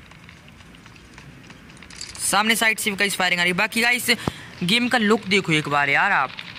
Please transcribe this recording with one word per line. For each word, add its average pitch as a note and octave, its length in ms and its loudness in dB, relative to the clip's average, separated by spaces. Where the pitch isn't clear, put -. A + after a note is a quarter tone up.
सामने G#3+ 360 2
side A3 220 2
से A3 120 -2
भी F#3+ 60 -4
guys G3 200 0
firing F3+ 240 0
आ F3 40 2
रही F3+ 80 2
है। E3+ 60 -2
बाकी A3 220 0
guys, A#3+ 300 0
game A#3 260 2
का B3 100 2
look G#3+ 280 2
देखो F#3+ 260 2
एक D3+ 160 2
बार C#3+ 220 2
यार F3 220 2
आप, C#3+ 200 0